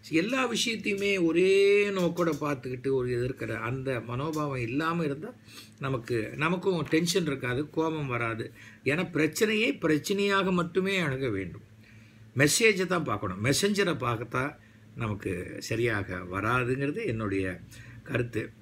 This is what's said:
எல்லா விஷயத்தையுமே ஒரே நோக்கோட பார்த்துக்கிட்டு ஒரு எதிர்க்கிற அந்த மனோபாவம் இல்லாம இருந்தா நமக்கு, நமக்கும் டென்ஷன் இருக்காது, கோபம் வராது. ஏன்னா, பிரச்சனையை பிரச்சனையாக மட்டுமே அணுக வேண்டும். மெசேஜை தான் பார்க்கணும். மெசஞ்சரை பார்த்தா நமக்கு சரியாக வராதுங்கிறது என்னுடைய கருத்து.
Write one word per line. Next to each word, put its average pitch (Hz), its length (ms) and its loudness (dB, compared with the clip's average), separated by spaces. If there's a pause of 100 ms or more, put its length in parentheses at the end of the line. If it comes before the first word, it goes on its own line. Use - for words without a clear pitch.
எல்லா 240 420 0
விஷயத்தையுமே 202 720 0
ஒரே 196 640 6
நோக்கோட 175 420 2 (100)
பார்த்துக்கிட்டு 135 500 -4
ஒரு 123 180 2
எதிர்க்கிற 120 480 -2
அந்த 127 420 -4
மனோபாவம் 139 600 -4
இல்லாம 160 440 0
இருந்தா 151 300 -4 (460)
நமக்கு, 120 560 -2
நமக்கும் 175 480 0
டென்ஷன் 170 420 2
இருக்காது, 135 440 -2
கோபம் 160 380 -2
வராது. 117 440 -2 (320)
ஏன்னா, 156 280 0
பிரச்சனையை 214 600 2
பிரச்சனையாக 196 760 2
மட்டுமே 185 460 0
அணுக 135 320 0
வேண்டும். 95 320 -6 (760)
மெசேஜை 185 480 4
தான் 175 180 0
பார்க்கணும். 104 400 -2
மெசஞ்சரை 180 580 2
பார்த்தா 123 540 -2 (400)
நமக்கு 98 640 -4
சரியாக 110 560 0 (160)
வராதுங்கிறது 127 720 0
என்னுடைய 98 540 -2 (440)
கருத்து. 120 460 -4 (120)